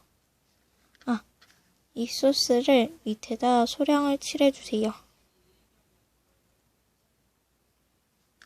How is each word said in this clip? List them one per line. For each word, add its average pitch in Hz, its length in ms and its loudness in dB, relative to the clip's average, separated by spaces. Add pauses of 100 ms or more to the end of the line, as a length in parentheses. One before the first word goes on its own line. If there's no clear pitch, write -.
(1040)
아, 233 180 -4 (720)
이 240 140 -6
소스를 269 960 2
밑에다 233 640 0
소량을 285 500 0
칠해주세요. 233 760 -2 (3500)